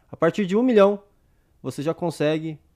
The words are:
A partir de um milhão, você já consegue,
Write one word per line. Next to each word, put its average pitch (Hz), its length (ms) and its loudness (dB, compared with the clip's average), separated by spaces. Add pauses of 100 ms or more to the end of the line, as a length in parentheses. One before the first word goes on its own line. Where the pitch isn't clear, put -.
A - 60 -20
partir 170 300 0
de 180 100 -2
um 233 80 2
milhão, 208 400 4 (580)
você 131 220 -10
já 160 100 -4
consegue, 156 640 -4 (180)